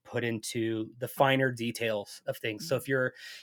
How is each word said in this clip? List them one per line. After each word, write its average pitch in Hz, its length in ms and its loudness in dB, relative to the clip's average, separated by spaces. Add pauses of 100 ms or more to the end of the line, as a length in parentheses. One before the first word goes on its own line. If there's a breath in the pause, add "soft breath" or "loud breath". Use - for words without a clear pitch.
put 120 200 -2
into 113 640 -2 (100)
the 123 80 -4
finer 135 460 4
details 113 760 -2
of 131 120 -4
things. 110 280 -4
So 147 100 0
if 117 120 -4
you're, 127 240 2 (300 loud breath)